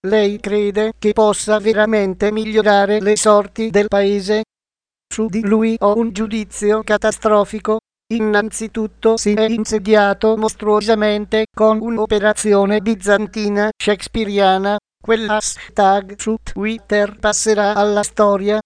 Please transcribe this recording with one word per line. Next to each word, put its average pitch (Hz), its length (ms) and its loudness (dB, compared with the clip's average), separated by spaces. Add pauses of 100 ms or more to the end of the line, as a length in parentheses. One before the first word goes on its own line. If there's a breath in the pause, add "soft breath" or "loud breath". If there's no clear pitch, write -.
Lei 208 360 0
crede 208 580 -2
che 208 140 0
possa 208 480 2
veramente 208 720 0
migliorare 214 680 2
le 202 140 0
sorti 208 560 2
del 202 160 2
paese? 202 560 0 (680)
Su 220 200 -4
di 208 140 -4
lui 220 360 2
ho 202 180 2
un 226 140 0
giudizio 214 720 -2
catastrofico. 214 960 0 (340)
Innanzitutto 214 1040 -2
si 208 180 0
è 220 100 2
insediato 214 920 0
mostruosamente 214 1080 0 (100)
con 220 260 2
un'operazione 214 1000 0
bizantina 202 920 -2 (100)
shakespeariana, 202 960 0 (240)
quell'hashtag 208 1160 -2
su 220 240 -4
Twitter 208 760 -4
passerà 208 560 0
alla 208 260 0
storia. 202 640 0